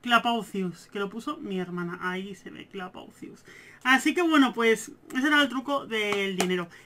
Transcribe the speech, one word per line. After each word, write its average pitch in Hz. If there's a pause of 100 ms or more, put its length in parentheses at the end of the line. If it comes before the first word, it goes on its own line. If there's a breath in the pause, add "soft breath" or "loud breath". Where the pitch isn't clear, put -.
Clapaucius, 226
que 202
lo 202
puso 233
mi 196
hermana. 175
Ahí 185
se -
ve -
Clapaucius. - (400 loud breath)
Así 254
que 359
bueno, 294
pues 226 (240)
ese 269
era 302
el 285
truco 269
del 202
dinero. 180 (180 loud breath)